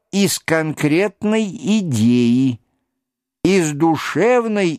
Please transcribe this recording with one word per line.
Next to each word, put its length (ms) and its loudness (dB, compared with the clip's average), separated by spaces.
из 280 0
конкретной 1080 -2
идеи – 840 2
из 300 2
душевной 1040 0